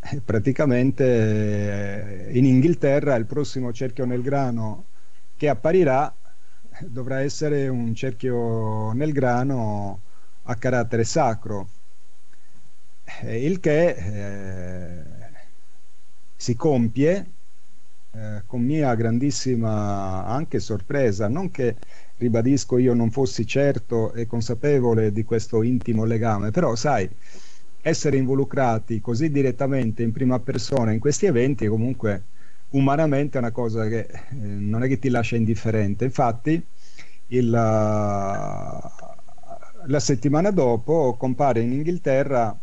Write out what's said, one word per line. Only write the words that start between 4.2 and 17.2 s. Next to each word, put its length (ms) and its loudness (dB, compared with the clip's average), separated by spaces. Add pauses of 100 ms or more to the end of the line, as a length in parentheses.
grano 640 -2 (520)
che 120 0
apparirà, 640 2
eh, 760 -6
dovrà 340 -4
essere 480 0
un 260 0
cerchio 1000 -2
nel 200 0
grano 880 0 (440)
a 120 -2
carattere 480 0
sacro". 640 0 (1500)
Eh, 220 -2
il 160 0
che, 280 4
eh, 1120 -4 (1300)
si 200 -2
compie, 680 2 (840)